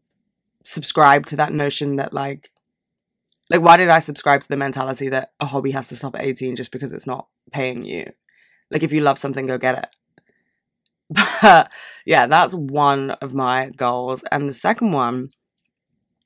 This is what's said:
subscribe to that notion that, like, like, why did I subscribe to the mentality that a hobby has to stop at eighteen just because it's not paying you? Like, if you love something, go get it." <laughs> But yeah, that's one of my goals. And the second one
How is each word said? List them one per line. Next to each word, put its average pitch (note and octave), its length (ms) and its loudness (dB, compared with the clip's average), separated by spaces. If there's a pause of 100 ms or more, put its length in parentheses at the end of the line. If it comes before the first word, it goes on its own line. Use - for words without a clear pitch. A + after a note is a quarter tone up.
(640)
subscribe D3 600 2
to C#3+ 100 -10
that D3 160 -2
notion C#3+ 440 -4
that, C#3 160 -6
like, C#3 380 -10 (1000)
like, E3+ 100 4
why E3+ 160 8
did F3+ 120 4
I E3 120 8
subscribe C#3+ 420 0
to - 60 -20
the C#3+ 80 -4
mentality C3+ 520 -4
that C3 320 -4
a C#3+ 60 -6
hobby C3+ 260 -4
has C3+ 160 -8
to - 80 -12
stop C3 200 -10
at - 60 -8
eighteen C3 340 -6
just B2 160 -12
because C3 200 -10
it's - 140 -12
not C3 220 -10 (240)
paying B2+ 320 -6
you? - 280 -10 (580)
Like, D3+ 120 -2
if C#3+ 100 -2
you D#3 80 0
love D3 180 0
something, C#3 280 -6
go B2+ 120 -4
get B2+ 200 -2
it." - 100 -10 (1200)
<laughs> G3 340 -2
But F3+ 300 8 (320)
yeah, C3 220 4
that's D#3+ 280 4
one C#3 580 0 (100)
of C3 120 -10
my C3 420 0
goals. B2 540 -4
And C#3+ 180 -2
the C#3 40 -8
second G#3+ 400 -2
one B2+ 380 -2 (960)